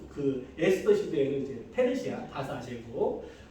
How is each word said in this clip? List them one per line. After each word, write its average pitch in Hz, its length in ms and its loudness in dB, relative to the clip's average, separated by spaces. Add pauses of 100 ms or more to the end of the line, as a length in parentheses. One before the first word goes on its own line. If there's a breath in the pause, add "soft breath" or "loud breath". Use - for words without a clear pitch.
그 135 400 -2 (100)
에스더 196 360 6
시대에는 139 480 2
이제 - 320 -6
페르시아, - 540 0
다사 131 340 -6
제국, 120 640 -4 (260 loud breath)